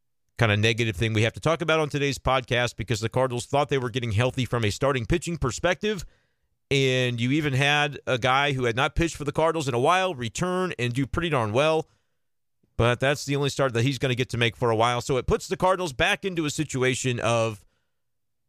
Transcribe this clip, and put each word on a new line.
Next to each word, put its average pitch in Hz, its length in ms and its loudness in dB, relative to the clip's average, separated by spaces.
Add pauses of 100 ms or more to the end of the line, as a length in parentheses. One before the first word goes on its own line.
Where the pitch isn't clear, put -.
(380)
kind 113 140 4
of 104 80 2
negative 113 380 0
thing 110 160 0
we 107 100 4
have 113 100 0
to - 60 -14
talk 160 220 0
about 160 180 2
on 156 80 0
today's 139 320 -2
podcast 123 560 0
because 98 240 -4
the 113 80 -4
Cardinals 123 380 -2
thought 143 240 0
they 143 80 0
were 123 120 -2
getting 117 220 -4
healthy 123 320 0
from 117 220 -2
a 101 60 0
starting 135 340 0
pitching 170 320 -2
perspective, 175 680 -2 (640)
and 127 520 2
you 123 100 0
even 147 220 0
had 147 520 2
a 127 120 0
guy 131 340 2
who 131 140 -2
had 113 100 0
not 143 180 0
pitched 170 220 0
for - 80 -10
the 139 80 -4
Cardinals 160 380 0
in 127 40 -2
a 117 60 0
while 185 340 2
return 180 640 -4
and 120 160 -2
do 135 140 -2
pretty 170 220 -2
darn 117 240 0
well. 156 340 2 (920)
But 120 220 2
that's 139 240 0
the 139 100 -2
only 143 140 0
start 131 240 -2
that 117 100 0
he's 135 160 -2
gonna 127 160 0
get 117 140 -2
to 117 80 -6
make 117 180 0
for 120 160 0
a 110 40 2
while. 120 260 2
So 135 160 0
it 120 100 -2
puts 196 220 0
the 185 80 -4
Cardinals 180 340 2
back 180 320 0
into 175 220 -2
a 147 40 -2
situation 127 680 -2
of, 113 460 0 (840)